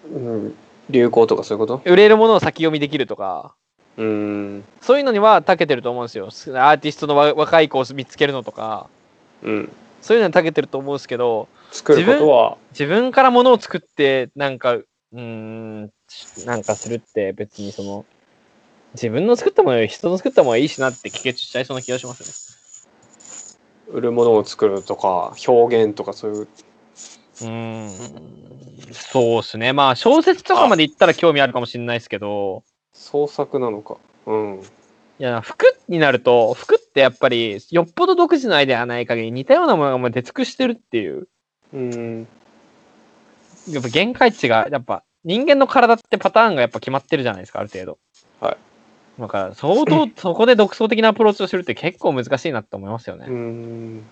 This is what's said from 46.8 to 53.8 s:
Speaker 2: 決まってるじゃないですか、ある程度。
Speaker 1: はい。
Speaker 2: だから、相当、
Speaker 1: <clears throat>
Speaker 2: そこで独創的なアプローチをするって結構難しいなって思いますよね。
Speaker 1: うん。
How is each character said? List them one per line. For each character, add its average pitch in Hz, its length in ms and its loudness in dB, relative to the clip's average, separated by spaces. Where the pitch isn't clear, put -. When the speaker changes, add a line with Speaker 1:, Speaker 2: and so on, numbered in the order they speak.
Speaker 2:
決 131 100 -8
ま 139 80 -2
っ - 40 -8
て - 120 -2
る 139 80 -2
じ 120 60 -2
ゃ - 20 -4
な 95 80 -8
い - 40 -14
で - 20 -16
す - 80 -20
か、 101 60 -8
あ 101 40 -6
る 104 60 -10
程 92 160 -12
度。 - 120 -14
Speaker 1:
は - 100 -2
い。 - 60 -10
Speaker 2:
だ 110 60 -10
か 98 200 -6
ら、 98 80 -14
相 202 300 0
当、 208 260 2
Speaker 1:
<clears throat> - 80 -20
Speaker 2:
そ 180 140 -4
こ 214 120 2
で 247 100 6
独 208 200 2
創 220 140 -2
的 220 120 0
な 220 80 4
ア 208 40 0
プ 226 100 0
ロ 214 80 6
ー - 20 -4
チ 208 100 -8
を 185 40 -4
す 196 80 -6
る 180 60 -4
っ - 20 -14
て 120 120 -6
結 175 220 -8
構 175 160 -2
難 127 240 -2
し 170 120 -6
い - 20 -4
な 117 100 -4
っ - 40 -20
て - 100 -14
思 98 120 -12
い - 20 -12
ま 113 100 -8
す 113 100 -16
よ 90 60 -14
ね。 - 140 -20
Speaker 1:
う - 20 -8
ん。 117 800 -12